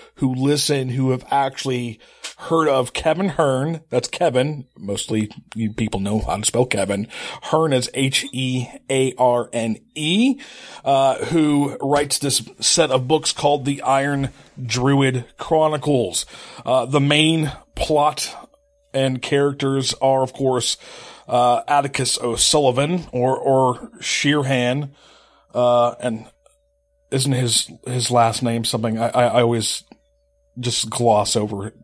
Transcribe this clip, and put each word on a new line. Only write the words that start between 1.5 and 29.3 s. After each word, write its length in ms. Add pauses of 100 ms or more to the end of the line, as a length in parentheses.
heard 300
of 240
Kevin 380
Hearne. 580
That's 200
Kevin. 580 (100)
Mostly 540 (240)
you 180
people 280
know 200
how 160
to 80
spell 220
Kevin. 400 (380)
Hearne 280
is 220
H 380
E 340 (240)
A 260
R 380
N 240 (160)
E, 440 (460)
uh, 420
who 540
writes 380
this 240 (180)
set 300
of 180
books 240
called 320
the 160
Iron 480 (340)
Druid 640 (140)
Chronicles. 880 (400)
Uh, 180
the 160
main 500 (260)
plot 600 (560)
and 300
characters 800
are, 200
of 120
course, 420 (520)
uh, 380
Atticus 540
O'Sullivan 920
or, 260
or 500 (120)
Sheerhan, 880 (640)
uh, 360 (100)
and 260 (840)
isn't 200
his, 380 (160)
his 240
last 320
name 220
something? 340
I, 120
I, 160
I 160